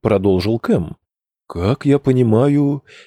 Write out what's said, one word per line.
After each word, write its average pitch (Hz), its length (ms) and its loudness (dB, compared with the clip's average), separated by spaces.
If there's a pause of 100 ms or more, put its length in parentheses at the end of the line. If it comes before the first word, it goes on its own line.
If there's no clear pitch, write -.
продолжил 101 580 0
Кэм. 120 380 -4 (500)
"Как 95 380 -4
я 143 140 2
понимаю, 135 840 0 (240)